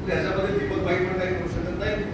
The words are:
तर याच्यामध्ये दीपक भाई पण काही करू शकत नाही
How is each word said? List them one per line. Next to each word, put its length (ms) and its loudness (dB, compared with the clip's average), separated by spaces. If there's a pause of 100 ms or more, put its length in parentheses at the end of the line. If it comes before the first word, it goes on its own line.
तर 120 0
याच्यामध्ये 440 2
दीपक 240 0
भाई 120 2
पण 240 0
काही 160 0
करू 120 -2
शकत 320 -2
नाही 160 0 (180)